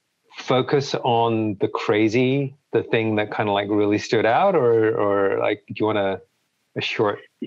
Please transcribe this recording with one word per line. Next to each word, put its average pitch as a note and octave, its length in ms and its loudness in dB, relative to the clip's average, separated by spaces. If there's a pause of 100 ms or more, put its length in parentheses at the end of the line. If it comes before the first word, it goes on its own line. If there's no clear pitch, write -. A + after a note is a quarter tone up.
(380)
focus C3 560 0
on A2+ 640 0
the C3+ 80 0
crazy, B2+ 840 0 (180)
the A#2 100 2
thing A2 340 -2
that G#2 180 -2
kinda, G#2 180 -2
like, G2+ 160 0
really G#2 300 2
stood G#2 260 0
out, E3 300 2
or, A#2 440 2
or, G2+ 400 0
like, G#2+ 300 -2
do A2+ 80 -12
you A2 80 -2
wanna G2+ 360 -2 (560)
a - 40 -6
short - 400 -2 (260)